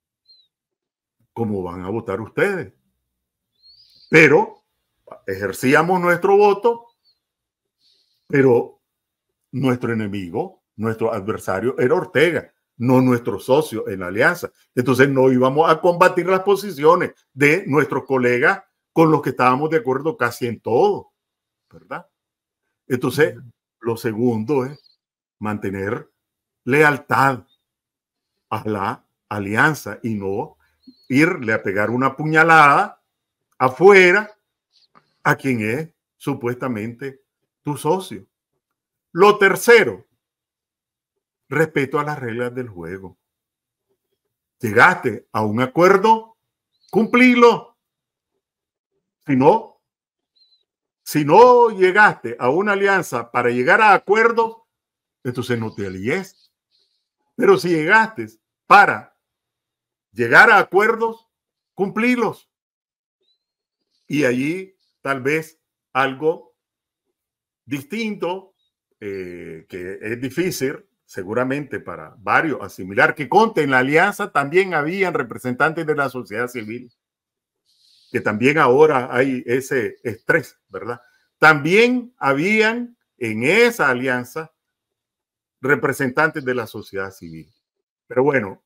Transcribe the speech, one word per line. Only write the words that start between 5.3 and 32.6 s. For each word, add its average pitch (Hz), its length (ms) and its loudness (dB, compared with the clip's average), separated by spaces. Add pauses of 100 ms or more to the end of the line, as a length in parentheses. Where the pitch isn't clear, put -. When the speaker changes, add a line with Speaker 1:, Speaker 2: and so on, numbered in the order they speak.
Speaker 1:
nuestro 175 380 2
voto, 208 520 0 (1400)
pero 131 560 2 (680)
nuestro 123 420 -2
enemigo, 101 720 -8 (120)
nuestro 113 380 -4
adversario 101 640 -6
era 151 160 0
Ortega, 156 580 -2 (240)
no 127 240 2
nuestro 120 400 0
socio 127 480 -2
en 95 120 -8
la 90 80 -10
alianza. 139 440 -2 (220)
Entonces 127 340 2
no 131 240 2
íbamos 139 380 2
a 160 100 0
combatir 175 460 2
las 190 140 0
posiciones 180 720 0 (180)
de 147 340 2
nuestros 135 380 -2
colegas 123 580 0 (300)
con 160 180 4
los 151 120 2
que 143 80 -4
estábamos 131 400 0
de 160 80 0
acuerdo 143 400 -4
casi 120 280 -4
en 107 140 -8
todo, 160 540 -2 (560)
¿verdad? - 360 -18 (800)
Entonces, 131 480 -2
Speaker 2:
Ujú. - 160 -20 (300)
Speaker 1:
lo 113 160 -6
segundo 120 720 -2
es - 340 -20 (380)
mantener 104 720 -8 (540)
lealtad 135 840 0 (1040)
a 107 180 -8
la 104 380 -6 (240)
alianza 107 720 -2
y 113 140 -6
no 98 420 -8 (500)
irle 135 460 0
a 107 80 -4
pegar 104 260 -2
una 127 260 -2
puñalada 156 840 4 (600)